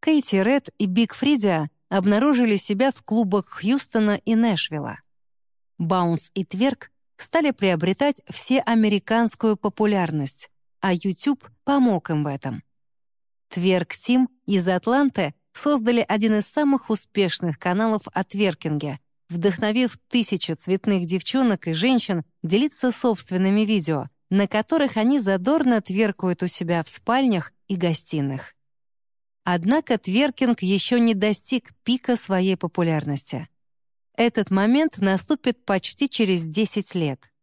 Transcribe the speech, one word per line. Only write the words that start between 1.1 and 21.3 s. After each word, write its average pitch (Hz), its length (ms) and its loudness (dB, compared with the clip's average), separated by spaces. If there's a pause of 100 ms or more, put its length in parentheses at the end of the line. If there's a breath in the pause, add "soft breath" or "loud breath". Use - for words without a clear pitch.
Фридиа 202 540 0 (200)
обнаружили 214 680 2
себя 208 340 0
в - 120 -10
клубах 208 460 0
Хьюстона 214 680 0
и - 180 -2
Нэшвилла. 160 640 -2 (800)
Баунс 170 560 0
и 190 100 -4
тверк 247 460 -4 (260)
стали 302 360 -2
приобретать 190 760 0
всеамериканскую 220 1300 0
популярность, 185 920 -2 (300)
а 190 120 0
YouTube 196 560 -2 (160)
помог 247 460 2
им 151 140 0
в - 20 -4
этом. 135 360 -8 (840)
Тверк 180 460 0
Тим 254 340 2 (160)
из 185 240 0
Атланты 214 680 0 (200)
создали 240 520 0
один 214 280 2
из 208 120 0
самых 277 440 0
успешных 180 680 -2
каналов 208 440 0 (100)
о 190 120 -2
тверкинге, 151 760 -4 (280)
вдохновив 208 680 -2 (120)
тысячи 208 440 -2
цветных 185 540 -2
девчонок 190 600 0